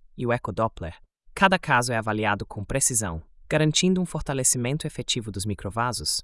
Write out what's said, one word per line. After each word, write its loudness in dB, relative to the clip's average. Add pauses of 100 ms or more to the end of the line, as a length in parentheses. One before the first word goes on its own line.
(160)
e -4
o 2
ecodoppler, -2 (400)
cada 4
caso 2
é 0
avaliado 0
com -10
precisão, -2 (260)
garantindo 4
um 0
fortalecimento 0
efetivo -4
dos -6
microvasos -2